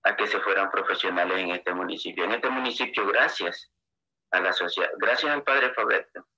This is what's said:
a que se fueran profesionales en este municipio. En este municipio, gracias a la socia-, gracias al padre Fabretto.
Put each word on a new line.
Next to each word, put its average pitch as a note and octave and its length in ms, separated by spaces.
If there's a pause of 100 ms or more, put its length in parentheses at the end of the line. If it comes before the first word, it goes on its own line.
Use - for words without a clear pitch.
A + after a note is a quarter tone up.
a G2+ 140
que G#2+ 100
se G#2 140
fueran G2 320
profesionales F#2 640
en F2+ 140
este F2+ 200
municipio. F#2 520
En G2 80
este A#2+ 180
municipio, B2 560
gracias G#2 640 (600)
a F2+ 80
la F2+ 120
socia-, F2+ 460
gracias C3+ 320
al C#3+ 140
padre C3 280
Fabretto. A2 540 (120)